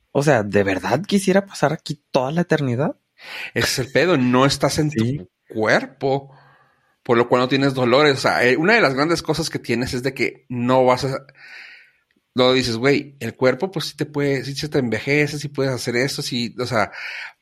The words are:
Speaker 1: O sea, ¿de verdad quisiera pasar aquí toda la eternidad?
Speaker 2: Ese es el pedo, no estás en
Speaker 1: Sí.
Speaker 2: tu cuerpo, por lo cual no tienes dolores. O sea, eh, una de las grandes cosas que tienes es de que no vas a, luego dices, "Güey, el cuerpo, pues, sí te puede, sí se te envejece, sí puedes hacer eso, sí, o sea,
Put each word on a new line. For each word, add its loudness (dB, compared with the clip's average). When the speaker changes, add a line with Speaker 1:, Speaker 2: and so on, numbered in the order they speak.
Speaker 1:
O 0
sea, 4
¿de 0
verdad -2
quisiera 0
pasar -2
aquí -8
toda -2
la 0
eternidad? -2
Speaker 2:
Ese 0
es -4
el -18
pedo, 0
no 2
estás -2
en 0
Speaker 1:
Sí. -2
Speaker 2:
tu -14
cuerpo, -2
por 2
lo 2
cual 4
no 2
tienes 0
dolores. 4
O -8
sea, 2
eh, 4
una 2
de 4
las 2
grandes 0
cosas -4
que -8
tienes -4
es -4
de -4
que -6
no 2
vas 2
a, -6
luego 4
dices, 0
"Güey, 0
el -8
cuerpo, 0
pues, -6
sí -14
te -4
puede, -4
sí -10
se -8
te -2
envejece, 0
sí -8
puedes -2
hacer -4
eso, -2
sí, -6
o -4
sea, -2